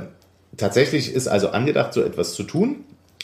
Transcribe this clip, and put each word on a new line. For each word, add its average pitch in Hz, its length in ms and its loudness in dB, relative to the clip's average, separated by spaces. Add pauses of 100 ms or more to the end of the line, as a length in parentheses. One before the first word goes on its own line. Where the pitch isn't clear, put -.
(580)
tatsächlich 131 560 2
ist 127 140 -2
also 98 220 2
angedacht, 135 440 0
so 98 80 2
etwas - 320 -2
zu 101 100 -6
tun. 220 340 0 (460)